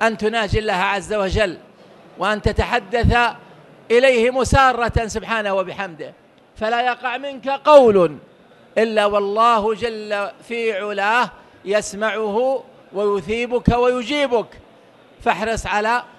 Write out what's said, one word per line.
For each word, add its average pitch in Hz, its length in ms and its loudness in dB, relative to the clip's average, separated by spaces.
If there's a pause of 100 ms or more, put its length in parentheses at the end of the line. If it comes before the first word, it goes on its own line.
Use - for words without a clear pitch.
أن 220 140 0
تناجي 214 420 -2
الله 214 140 -2
عز 196 420 -2
وجل 190 440 0 (600)
وأن 208 240 -2
تتحدث 220 720 0 (760)
إليه 240 400 4
مسارة 233 760 2
سبحانه 202 480 -4
وبحمده، 175 580 -6 (440)
فلا 226 240 -2
يقع 247 360 -2
منك 269 320 -10
قول 240 680 6 (640)
إلا 214 280 2
والله 208 680 2
جل 208 540 -6 (200)
في 233 240 -2
علاه 208 580 -2 (340)
يسمعه 214 1000 -2 (300)
ويثيبك 208 760 -2
ويجيبك. 247 800 0 (800)
فاحرص 214 420 -4
على 214 360 -2 (160)